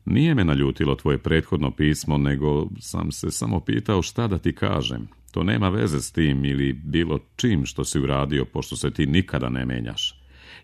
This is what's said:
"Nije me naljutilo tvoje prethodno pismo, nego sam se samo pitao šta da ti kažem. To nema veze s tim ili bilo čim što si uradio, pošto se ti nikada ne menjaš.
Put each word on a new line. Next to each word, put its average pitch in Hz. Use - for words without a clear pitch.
"Nije 147
me 104
naljutilo 69
tvoje 71
prethodno 76
pismo, 76
nego 71
sam 82
se -
samo 110
pitao 107
šta 117
da 95
ti 80
kažem. 62
To 85
nema 101
veze 92
s -
tim 69
ili 69
bilo 78
čim 92
što 65
si -
uradio, 69
pošto -
se 71
ti 76
nikada 69
ne 64
menjaš. 60